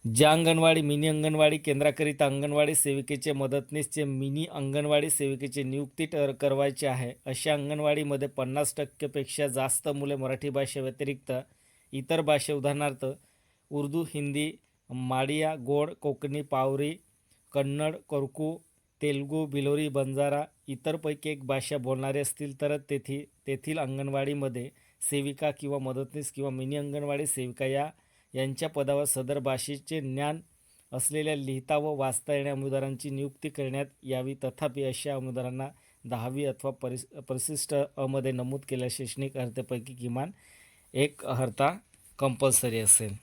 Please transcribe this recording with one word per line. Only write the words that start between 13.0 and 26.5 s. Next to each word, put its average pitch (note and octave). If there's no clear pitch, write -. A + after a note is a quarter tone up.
उर्दू, D3
हिंदी, D3
माडिया, C3+
गोड, C#3+
कोकणी, C#3+
पावरी, C#3
कन्नड, C#3+
कोरकू, D3+
तेलगू, D3
बिलोरी, C#3+
बंजारा, C#3
इतरपैकी D3+
एक C#3
भाषा C3+
बोलणारे C3+
असतील C#3
तर D3
तेथी-, C#3
तेथील D3+
अंगणवाडीमध्ये C#3
सेविका C#3+
किंवा C#3
मदतनीस C3+
किंवा C3+